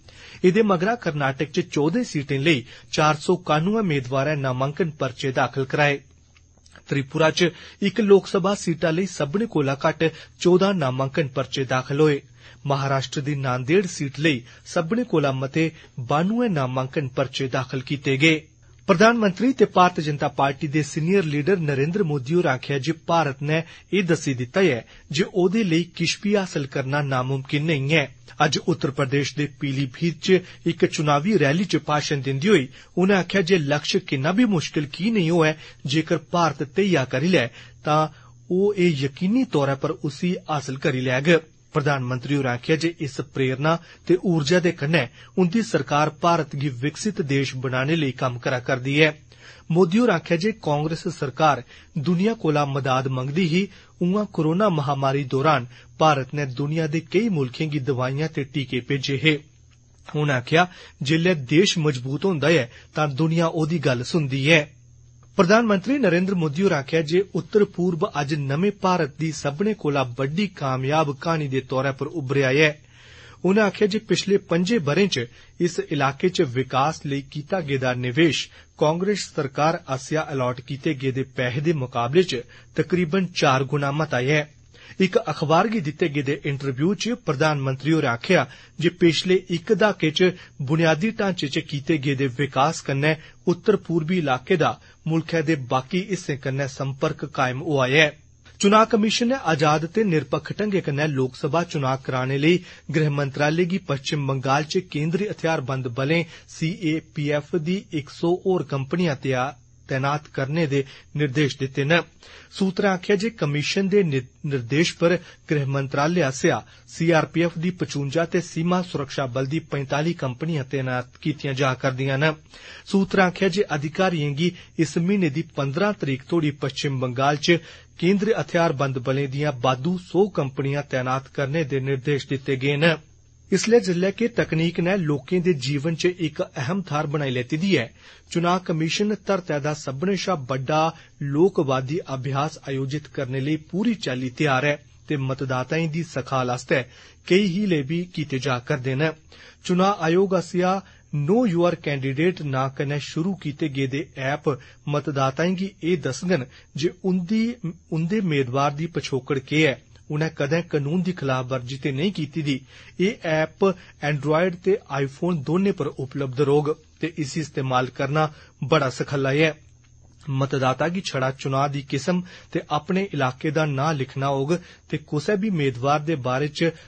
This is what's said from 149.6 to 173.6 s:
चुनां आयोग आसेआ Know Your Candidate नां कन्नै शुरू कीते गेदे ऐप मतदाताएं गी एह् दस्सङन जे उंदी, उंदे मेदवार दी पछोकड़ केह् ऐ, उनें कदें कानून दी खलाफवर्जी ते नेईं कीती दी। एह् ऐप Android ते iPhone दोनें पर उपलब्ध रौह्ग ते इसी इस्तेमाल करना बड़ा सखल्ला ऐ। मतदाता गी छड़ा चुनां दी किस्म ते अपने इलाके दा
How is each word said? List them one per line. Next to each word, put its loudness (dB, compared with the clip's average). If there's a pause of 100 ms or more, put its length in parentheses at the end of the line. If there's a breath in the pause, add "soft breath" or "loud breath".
चुनां 2
आयोग 2
आसेआ 0 (320 soft breath)
Know 2
Your 2
Candidate -2
नां -2
कन्नै -4
शुरू -4
कीते -6
गेदे -4 (100)
ऐप -2 (280 loud breath)
मतदाताएं 0
गी -4 (120)
एह् 0
दस्सङन -2 (300 loud breath)
जे -2 (100)
उंदी, 0 (360)
उंदे -2
मेदवार 0
दी -4
पछोकड़ -4
केह् 2
ऐ, -2 (340 soft breath)
उनें -2
कदें 0
कानून -2
दी -2
खलाफवर्जी -4
ते -4
नेईं -2
कीती -6
दी। -2 (380 loud breath)
एह् 0
ऐप 0 (300 loud breath)
Android 0
ते 0 (120)
iPhone -2
दोनें 2
पर -4
उपलब्ध -6
रौह्ग 2 (240)
ते -4
इसी -4
इस्तेमाल -2
करना -2 (300 loud breath)
बड़ा 2
सखल्ला -2
ऐ। 2 (800)
मतदाता 0
गी -4
छड़ा -4
चुनां -2
दी -6
किस्म -2 (280 loud breath)
ते -2
अपने -2
इलाके -2
दा 0